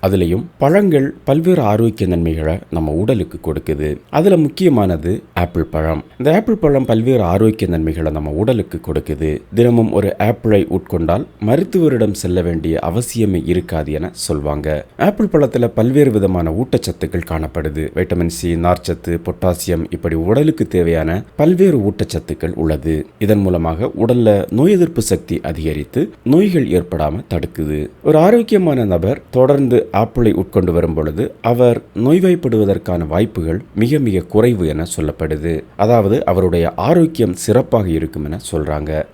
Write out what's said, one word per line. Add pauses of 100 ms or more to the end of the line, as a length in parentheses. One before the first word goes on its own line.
அதுலயும் (200)
பழங்கள் (220)
பல்வேறு
ஆரோக்கிய
நன்மைகளை (220)
நம்ம
உடலுக்கு
கொடுக்குது. (280)
அதுல
முக்கியமானது (300)
ஆப்பிள்
பழம். (160)
இந்த
ஆப்பிள்
பழம்
பல்வேறு
ஆரோக்கிய
நன்மைகளை
நம்ம (100)
உடலுக்கு
கொடுக்குது. (280)
தினமும்
ஒரு (160)
ஆப்பிளை (160)
உட்கொண்டால் (240)
மருத்துவரிடம்
செல்ல
வேண்டிய (160)
அவசியமே (120)
இருக்காது
என (140)
சொல்வாங்க. (300)
ஆப்பிள்
பழத்துல
பல்வேறு
விதமான
ஊட்டச்சத்துக்கள்
காணப்படுது. (120)
வைட்டமின்
சி, (160)
நார்ச்சத்து, (140)
பொட்டாசியம், (100)
இப்படி (120)
உடலுக்கு (100)
தேவையான (220)
பல்வேறு (100)
ஊட்டச்சத்துக்கள்
உள்ளது. (300)
இதன்
மூலமாக (260)
உடல்ல (280)
நோய்
எதிர்ப்பு
சக்தி (140)
அதிகரித்து (300)
நோய்கள் (120)
ஏற்படாம (100)
தடுக்குது. (300)
ஒரு
ஆரோக்கியமான (100)
நபர் (140)
தொடர்ந்து (220)
ஆப்பிளை (100)
உட்கொண்டு
வரும்
பொழுது (280)
அவர் (260)
நோய்வாய்ப்படுவதற்கான
வாய்ப்புகள் (220)
மிக
மிக (100)
குறைவு
என
சொல்லப்படுது. (300)
அதாவது (140)
அவருடைய (140)
ஆரோக்கியம்
சிறப்பாக (120)
இருக்கும்
என (100)
சொல்றாங்க. (220)